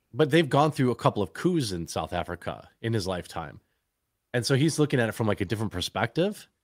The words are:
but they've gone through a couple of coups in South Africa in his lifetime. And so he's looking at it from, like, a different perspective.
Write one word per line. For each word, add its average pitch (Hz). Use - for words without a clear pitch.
but 135
they've 160
gone 143
through 127
a 117
couple 107
of 95
coups 160
in 85
South 82
Africa 85
in 113
his 101
lifetime. 85
And 123
so 139
he's 143
looking 143
at 113
it 107
from, 113
like, 104
a 98
different 104
perspective. 117